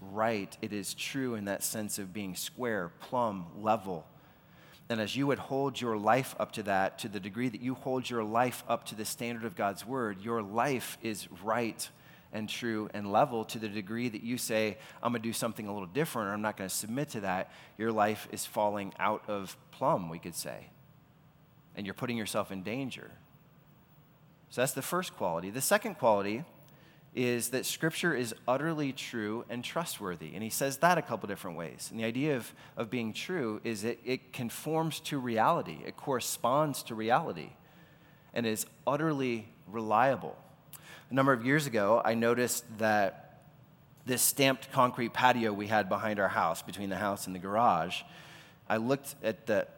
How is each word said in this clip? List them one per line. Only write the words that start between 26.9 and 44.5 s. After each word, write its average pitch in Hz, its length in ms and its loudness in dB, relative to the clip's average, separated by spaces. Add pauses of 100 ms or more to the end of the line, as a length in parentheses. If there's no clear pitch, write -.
is 120 340 0
that 127 160 -2
Scripture 160 480 0
is 117 220 -2 (120)
utterly 147 460 2
true 113 560 -4
and 120 140 -6
trustworthy. 90 720 -6
And 101 80 -6
he 110 80 -6
says 135 260 -2
that 170 220 6
a - 20 2
couple 113 240 -4
different 95 320 -6
ways. 76 320 -8
And 110 100 -8
the 110 40 -2
idea 131 340 0
of, 110 160 -8 (240)
of 113 140 -4
being 113 220 -2
true 120 500 -4
is 110 180 -4
that 113 240 -2
it 127 260 -4
conforms 156 720 -2
to - 160 -4
reality. 117 640 2
It - 140 -10
corresponds 135 840 2
to - 100 -8
reality 110 600 2 (800)
and 117 140 0
is 110 220 0 (180)
utterly 135 640 2 (160)
reliable. 107 720 4 (720)
A - 60 -8
number 135 180 6
of 113 100 0
years 143 220 4
ago, 113 400 4
I 113 80 4
noticed 117 500 2 (140)
that 107 640 2 (640)
this 123 160 0
stamped - 500 4